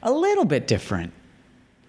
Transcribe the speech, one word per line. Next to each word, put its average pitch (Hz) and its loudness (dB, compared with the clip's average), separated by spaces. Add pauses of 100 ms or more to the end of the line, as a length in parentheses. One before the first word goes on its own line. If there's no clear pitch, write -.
a 233 0
little 370 2
bit 143 0
different, 92 -2 (760)